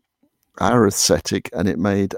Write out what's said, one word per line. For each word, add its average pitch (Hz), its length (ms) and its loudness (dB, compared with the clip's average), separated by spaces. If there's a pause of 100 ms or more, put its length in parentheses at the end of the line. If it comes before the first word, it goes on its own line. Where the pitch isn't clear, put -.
(600)
our 107 260 4
aesthetic - 640 0
and 95 160 -2
it 76 100 -2
made 98 400 -2